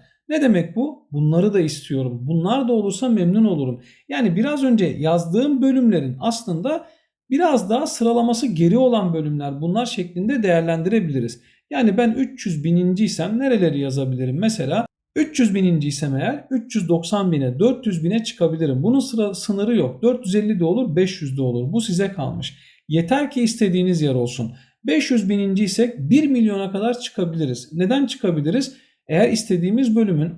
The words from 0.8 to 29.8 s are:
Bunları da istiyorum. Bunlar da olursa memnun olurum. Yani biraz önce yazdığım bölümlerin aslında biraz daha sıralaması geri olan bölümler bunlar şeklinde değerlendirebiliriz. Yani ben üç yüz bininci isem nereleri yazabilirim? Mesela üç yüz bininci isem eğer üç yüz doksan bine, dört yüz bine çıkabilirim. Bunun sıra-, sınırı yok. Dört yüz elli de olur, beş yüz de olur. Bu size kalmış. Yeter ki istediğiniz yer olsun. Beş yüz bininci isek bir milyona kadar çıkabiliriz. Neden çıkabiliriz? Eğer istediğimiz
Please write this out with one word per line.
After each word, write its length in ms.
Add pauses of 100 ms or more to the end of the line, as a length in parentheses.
Bunları 420
da 60
istiyorum. 600
Bunlar 460
da 40
olursa 360
memnun 360
olurum. 360 (280)
Yani 280
biraz 280
önce 200
yazdığım 760
bölümlerin 580
aslında 680 (440)
biraz 400
daha 160
sıralaması 600
geri 320
olan 360
bölümler 460
bunlar 260
şeklinde 560
değerlendirebiliriz. 1000 (300)
Yani 260
ben 140
üç 360
yüz 180
bininci 400
isem 340
nereleri 420
yazabilirim? 580
Mesela 480 (300)
üç 240
yüz 140
bininci 340
isem 280
eğer 340
üç 260
yüz 120
doksan 440
bine, 260
dört 280
yüz 180
bine 200
çıkabilirim. 580
Bunun 180
sıra-, 340
sınırı 420
yok. 260
Dört 240
yüz 80
elli 260
de 40
olur, 320
beş 260
yüz 140
de 60
olur. 300
Bu 80
size 320
kalmış. 460 (300)
Yeter 420
ki 120
istediğiniz 600
yer 120
olsun. 380 (320)
Beş 260
yüz 180
bininci 360
isek 340
bir 300
milyona 440
kadar 280
çıkabiliriz. 720
Neden 340
çıkabiliriz? 680 (320)
Eğer 200
istediğimiz 680